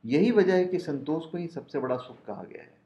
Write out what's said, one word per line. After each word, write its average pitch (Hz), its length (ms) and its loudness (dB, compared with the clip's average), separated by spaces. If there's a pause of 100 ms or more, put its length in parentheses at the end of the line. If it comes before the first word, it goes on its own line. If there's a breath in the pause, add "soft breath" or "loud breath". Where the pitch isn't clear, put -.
यही 160 240 4
वजह 190 260 6
है 180 100 4
कि 180 120 -2
संतोष 151 520 -4
को 180 80 -6
ही 170 100 -6
सबसे 147 300 -8
बड़ा 127 180 -2
सुख - 280 -14
कहा 95 180 -10
गया 82 200 -16
है। - 240 -20